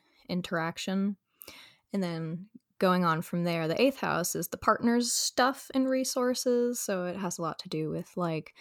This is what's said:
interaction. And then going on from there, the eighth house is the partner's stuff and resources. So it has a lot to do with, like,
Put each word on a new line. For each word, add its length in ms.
interaction. 880
And 100
then 440
going 260
on 180
from 220
there, 240
the 120
eighth 200
house 340
is 140
the 100
partner's 540
stuff 640
and 140
resources. 920
So 240
it 120
has 220
a 40
lot 180
to 80
do 200
with, 280
like, 440